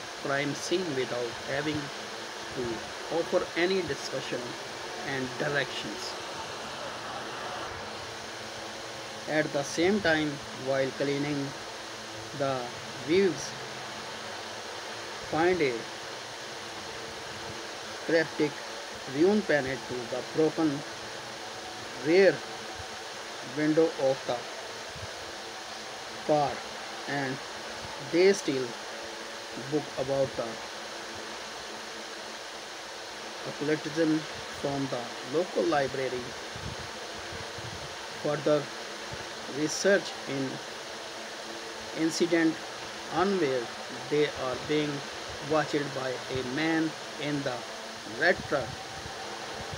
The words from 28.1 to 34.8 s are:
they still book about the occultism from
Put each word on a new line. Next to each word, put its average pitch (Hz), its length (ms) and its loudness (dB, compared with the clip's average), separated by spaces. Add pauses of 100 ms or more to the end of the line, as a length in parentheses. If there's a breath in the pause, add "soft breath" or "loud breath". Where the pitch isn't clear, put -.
they 185 220 10
still 135 340 2 (1040)
book 147 120 2 (160)
about 135 360 4
the 117 120 -2 (3000)
occultism 156 720 4 (420)
from 139 260 2